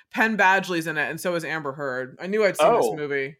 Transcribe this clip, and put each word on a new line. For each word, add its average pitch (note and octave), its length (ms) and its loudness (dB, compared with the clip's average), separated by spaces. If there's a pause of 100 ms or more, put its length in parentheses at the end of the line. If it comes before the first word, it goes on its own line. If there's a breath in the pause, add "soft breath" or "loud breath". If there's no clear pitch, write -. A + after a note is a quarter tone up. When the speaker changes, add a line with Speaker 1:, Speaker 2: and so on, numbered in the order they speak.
(120)
Speaker 1:
Penn A3 260 0
Badgley's F#3 500 2
in D#3 100 -4
it, C#3 120 0
and D#3 120 -8
so F3+ 140 -2
is E3 100 -4
Amber D3 280 -6
Heard. C3 460 -8
I F3 80 -10
knew G#3+ 160 0
I'd F#3+ 140 2
seen E3+ 180 6
this E3 140 4
Speaker 2:
Oh. A2 60 -6
Speaker 1:
movie. C#3+ 440 -4